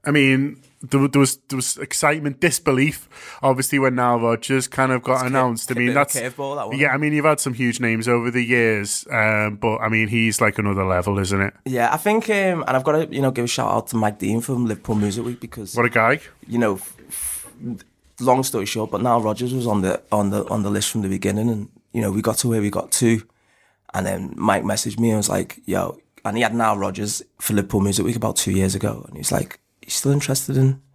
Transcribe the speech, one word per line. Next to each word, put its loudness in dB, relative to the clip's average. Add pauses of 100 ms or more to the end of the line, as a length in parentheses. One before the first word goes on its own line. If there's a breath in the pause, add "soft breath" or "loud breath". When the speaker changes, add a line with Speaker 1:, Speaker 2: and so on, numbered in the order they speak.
Speaker 1:
I -2
mean, 2 (220)
there, 2
there 4
was, 4 (120)
there -6
was -4
excitement, -2
disbelief, 0 (320 loud breath)
obviously, 2
when 2
Nile 2
Rodgers 0
kind 0
of 0
got 2
Speaker 2:
It's 0
a -2
Speaker 1:
announced. 0
I -2
Speaker 2:
bit -2
Speaker 1:
mean, 2
Speaker 2:
of -2
a 4
Speaker 1:
that's 0
Speaker 2:
curveball, -6
that -6
one. -6
Speaker 1:
yeah. 4
I 0
mean, 0
you've 0
had 4
some -2
huge 0
names 0
over 2
the 0
years, 0
um, 2
but -2
I -2
mean, 2
he's 2
like 2
another 0
level, 2
isn't 0
it? 0 (120)
Speaker 2:
Yeah, 0
I 0
think, 0
um, 0
and -4
I've 2
gotta, 2
you -2
know, 2
give -2
a -4
shout -2
out 0
to -4
Mike 0
Dean 0
from -2
Liverpool -4
Music -2
Week -8
because -12
Speaker 1:
What 2
a 2
guy! 4 (280)
Speaker 2:
You -2
know, 2
f-, -12 (120)
f-, -12 (360)
long 4
story -2
short, -4
but -2
Nile 4
Rodgers -2
was -2
on 2
the, 0
on 2
the, -2
on -2
the -2
list 0
from -4
the -2
beginning, -2
and -4 (240)
you -2
know, 0
we -2
got 0
to -2
where 2
we 0
got -6
to, 2 (720)
and -2
then -6
Mike 2
messaged -2
me 4
and 2
was -2
like, -4
"Yo," -4 (240)
and -4
he 2
had 0
Nile 2
Rodgers -4 (180)
for -4
Liverpool 2
Music 0
Week 0
about -2
two -2
years 2
ago, -4
and -16
he's -4
like, -4 (220)
"He's -10
still 0
interested -2
in 4 (140)